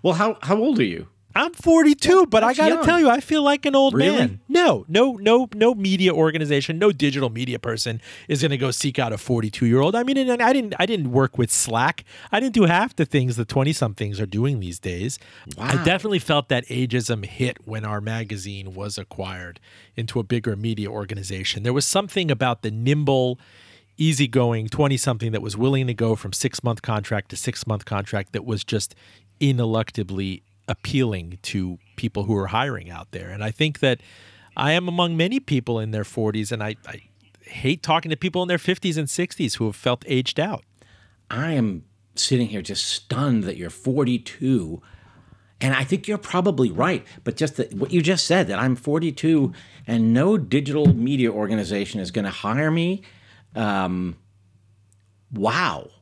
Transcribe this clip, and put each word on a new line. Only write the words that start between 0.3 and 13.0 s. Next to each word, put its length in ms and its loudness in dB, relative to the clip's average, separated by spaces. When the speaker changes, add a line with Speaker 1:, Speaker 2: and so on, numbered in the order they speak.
Speaker 1:
how 160 2
old 220 2
are 40 4
you? 240 -4
Speaker 2:
I'm 180 2
forty-two, 720 6
but 180 4
I 40 4
Speaker 1:
That's 100 2
Speaker 2:
gotta 180 4
Speaker 1:
young. 100 -2
Speaker 2:
tell 140 6
you, 80 6
I 120 6
feel 240 0
like 240 4
an 80 0
old 180 6
Speaker 1:
Really? 240 4
Speaker 2:
man. 320 0
No, 380 4
no, 260 4
no, 400 4
no 220 4
media 360 2
organization, 680 0
no 120 4
digital 380 0
media 300 -6
person 420 -6
is 140 0
gonna 160 0
go 140 -2
seek 260 -2
out 160 -2
a 40 -6
forty-two-year-old. 760 2
I 60 0
mean, 160 0
and 240 2
I 100 4
didn't, 280 0
I 80 2
didn't 240 -2
work 260 2
with 140 0
Slack. 520 0
I 80 2
didn't 160 0
do 80 6
half 320 2
the 100 2